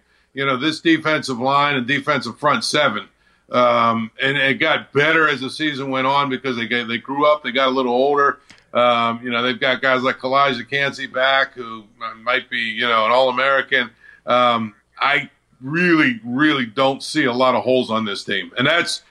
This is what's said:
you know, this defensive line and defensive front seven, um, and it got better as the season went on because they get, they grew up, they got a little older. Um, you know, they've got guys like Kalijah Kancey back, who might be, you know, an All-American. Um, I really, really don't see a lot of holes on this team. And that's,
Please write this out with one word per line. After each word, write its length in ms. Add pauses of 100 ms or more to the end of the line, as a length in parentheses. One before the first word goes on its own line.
(340)
you 120
know, 100
this 240
defensive 600
line 360
and 100
defensive 540
front 240
seven, 460 (420)
um, 600 (100)
and 160
it 240
got 320
better 340
as 140
the 80
season 420
went 160
on 220
because 260
they 120
get, 200
they 100
grew 280
up, 180
they 80
got 160
a 40
little 220
older. 460 (320)
Um, 520
you 80
know, 100
they've 180
got 220
guys 220
like 160
Kalijah 500
Kancey 380
back, 460
who 320 (360)
might 300
be, 80
you 280
know, 180
an 60
All-American. 800 (380)
Um, 480 (240)
I 320 (280)
really, 640
really 440
don't 340
see 240
a 80
lot 220
of 80
holes 260
on 160
this 180
team. 340
And 100
that's, 440